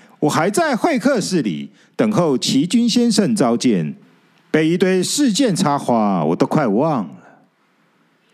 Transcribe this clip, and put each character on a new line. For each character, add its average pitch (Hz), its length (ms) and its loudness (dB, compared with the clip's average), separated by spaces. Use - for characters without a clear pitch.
我 147 100 0
还 160 200 0
在 294 260 0
会 285 240 -2
客 254 220 0
室 175 200 -2
里 73 300 -6
等 110 160 0
候 143 260 2
齐 147 300 0
军 233 220 0
先 240 200 2
生 170 240 2
召 117 220 2
见， 90 400 0
被 156 160 2
一 175 100 0
堆 185 240 0
事 247 300 0
件 208 240 0
插 143 240 0
花， 104 460 0
我 82 100 0
都 95 100 0
快 147 220 0
忘 120 380 0
了。 - 400 -20